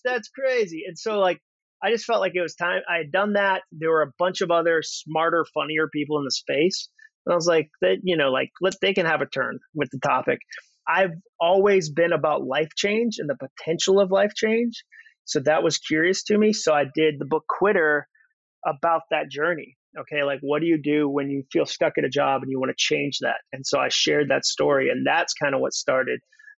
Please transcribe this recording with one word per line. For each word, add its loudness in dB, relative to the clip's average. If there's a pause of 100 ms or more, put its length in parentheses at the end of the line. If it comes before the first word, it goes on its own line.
That's -4
crazy." -2
And -14
so, -4
like, 2 (420)
I 2
just -2
felt 0
like 0
it 0
was -6
time. -2
I 0
had -6
done 0
that. 2
There -2
were 4
a -6
bunch 0
of 0
other 4
smarter, 0
funnier -2
people -2
in -4
the -4
space. -2 (380)
And 0
I 4
was 0
like, 4 (120)
"That, 2
you 0
know, 2
like, -2 (100)
let, 0
they 0
can 2
have 2
a -2
turn -6 (140)
with -4
the -10
topic." 0 (480)
I've 2 (260)
always 4
been 2
about 0
life -2
change 0
and -6
the -2
potential 0
of 4
life 2
change. -2 (400)
So -2
that 2
was 0
curious 0
to 2
me. 4
So 0
I 2
did 0
the -8
book -2
Quitter 2 (560)
about 0
that -2
journey. -4 (220)
Okay, -4
like, -2
what 0
do 0
you 2
do 0
when -2
you -4
feel 2
stuck -2
at 0
a 0
job 0
and -6
you -2
wanna -2
change -2
that? -2 (140)
And -12
so 0
I 0
shared 0
that 0
story, 2
and -2
that's 0
kinda -2
what -2
started. -2 (380)